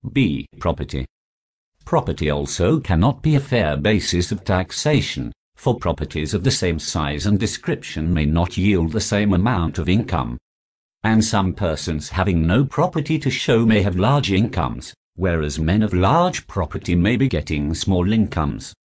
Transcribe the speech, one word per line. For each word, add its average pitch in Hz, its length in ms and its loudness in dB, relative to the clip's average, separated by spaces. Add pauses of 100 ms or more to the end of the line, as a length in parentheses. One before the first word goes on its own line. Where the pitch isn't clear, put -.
(100)
B. 104 360 0 (120)
Property. 73 460 -4 (800)
Property - 440 -2
also 78 500 0
cannot 101 420 0
be 156 140 2
a 139 40 4
fair 104 380 0
basis 90 540 0
of 98 120 -6
taxation, 92 880 -2 (240)
for 123 220 0
properties 76 560 -4
of 92 100 -2
the 123 80 2
same 85 280 0
size 73 460 -4
and 104 140 2
description - 760 -4
may 78 120 2
not 85 320 0
yield 92 340 2
the 78 100 -2
same 104 320 2
amount 92 440 0
of 73 100 -2
income. 73 500 0 (680)
And 110 200 4
some 95 300 0
persons 78 560 -4
having 90 360 0
no 107 200 4
property 156 540 -2
to 135 100 -2
show 117 360 2
may 110 160 4
have 95 140 0
large 104 360 2
incomes, 80 600 -2 (220)
whereas 80 420 0
men 80 240 2
of 104 120 0
large 135 540 2
property - 480 -4
may 92 200 2
be 135 140 2
getting 76 440 -2
small 90 380 0
incomes. 80 640 -2 (120)